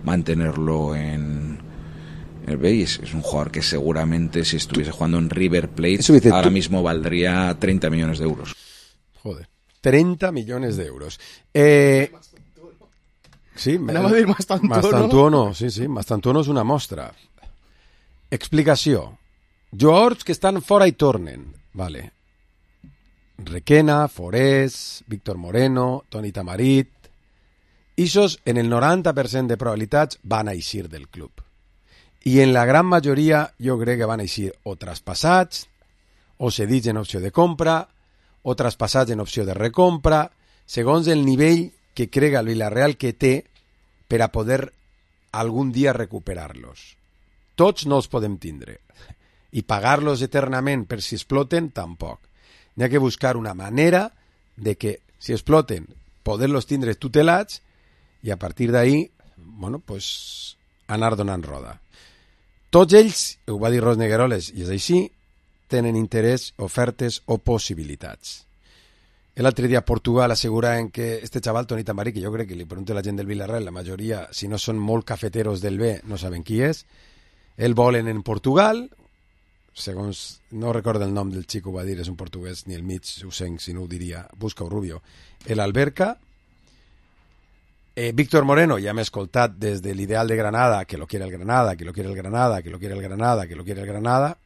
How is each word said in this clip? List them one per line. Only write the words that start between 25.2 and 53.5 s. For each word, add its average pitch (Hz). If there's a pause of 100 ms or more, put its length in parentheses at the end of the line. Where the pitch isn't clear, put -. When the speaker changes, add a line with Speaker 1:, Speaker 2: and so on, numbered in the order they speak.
Speaker 2:
Moreno, 127
Toni 107
Tamarit, 113 (1080)
ixos 180
en 120
el 117
noranta 156
per 131
cent 127
de 113
probabilitats 120
van 107
a 101
eixir 90
del 76
club. - (800)
I 131
en 135
la 120
gran 156
majoria 151
jo 123
crec 117
que 110
van 110
a -
eixir 95 (100)
o 98
traspassats, 156 (720)
o 123
cedits 113
en 107
opció 101
de 95
compra, 165 (580)
o 127
traspassats 120
en 110
opció 95
de 95
recompra, 156 (340)
segons 147
el 156
nivell 156 (220)
que 120
crega 139
el 113
Villarreal 113
que 120
té 131 (720)
per 113
a 113
poder 127 (580)
algun 117
dia 131
recuperar-los. 85 (600)
Tots 180
no 143
els -
podem 107
tindre. 76 (760)
I 110
pagar-los 131
eternament 135
per 104
si -
exploten, 139
tampoc. 85 (560)
N'hi 117
ha 120
que 143
buscar 127
una 110